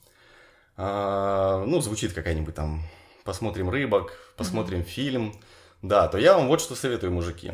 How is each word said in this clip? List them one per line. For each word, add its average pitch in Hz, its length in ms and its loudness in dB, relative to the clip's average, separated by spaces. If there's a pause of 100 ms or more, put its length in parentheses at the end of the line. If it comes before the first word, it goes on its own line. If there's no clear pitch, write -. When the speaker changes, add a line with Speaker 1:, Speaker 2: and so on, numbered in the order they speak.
(760)
Speaker 1:
а, 98 880 0
ну, 156 160 2
звучит 107 320 -4
какая-нибудь 78 420 -4
там, 76 280 -4 (400)
посмотрим 95 460 -4
рыбок, 107 440 0 (240)
посмотрим 92 420 -4
Speaker 2:
Мгм. 85 80 -4
Speaker 1:
фильм, 123 460 -4 (480)
да, 98 280 4
то 95 80 -2
я 165 180 8
вам 147 120 4
вот 156 140 4
что - 140 -8
советую, 113 380 -2
мужики. 85 400 -6